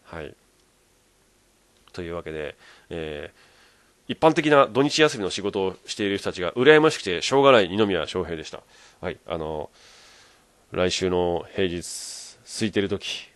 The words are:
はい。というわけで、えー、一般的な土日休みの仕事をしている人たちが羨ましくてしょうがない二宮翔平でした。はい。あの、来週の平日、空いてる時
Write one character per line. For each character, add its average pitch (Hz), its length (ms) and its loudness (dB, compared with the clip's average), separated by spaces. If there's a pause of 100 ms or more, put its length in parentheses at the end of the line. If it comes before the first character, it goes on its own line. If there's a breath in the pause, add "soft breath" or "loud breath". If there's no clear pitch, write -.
は 82 180 -14
い。 69 120 -14 (1600)
と 92 100 -12
い 85 80 -10
う 85 40 -8
わ 85 80 -8
け 80 100 -12
で、 76 240 -10 (340 soft breath)
え 78 400 -10 (760 soft breath)
ー、 127 40 -6
一 - 60 -8
般 160 140 6
的 151 180 0
な 139 160 8
土 113 160 0
日 147 200 2
休 147 160 2
み 98 60 -4
の 87 60 -2
仕 101 100 -6
事 98 240 -2
を 95 120 -4 (100)
し - 80 -10
て 104 100 -4
い 98 60 0
る 98 80 0
人 98 120 -4
た 82 40 -12
ち 90 80 -6
が 87 100 -2
羨 147 280 8
ま 156 100 4
し - 80 -8
く - 40 -12
て 87 200 -4
し - 100 -2
ょ 139 80 4
う 139 40 4
が 139 80 8
な 117 80 8
い 90 80 2
二 92 80 -4 (100)
宮 87 200 -2
翔 92 180 -4
平 82 120 -6
で 76 80 -12
し - 60 -16
た。 - 100 -16 (400 soft breath)
は 90 100 -8
い。 - 160 -12
あ 82 120 -6
の、 78 320 -8 (1000 soft breath)
来 90 180 0
週 92 200 -2
の 87 440 0
平 95 140 -2
日、 - 760 -12
空 - 220 -6
い 95 60 -4
て 107 80 0
る 98 80 -2
時 - 480 -8